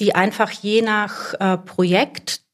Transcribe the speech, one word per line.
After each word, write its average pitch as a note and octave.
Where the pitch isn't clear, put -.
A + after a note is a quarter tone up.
die G3+
einfach G#3
je G#3+
nach, G#3
äh, F#3+
Projekt, F#3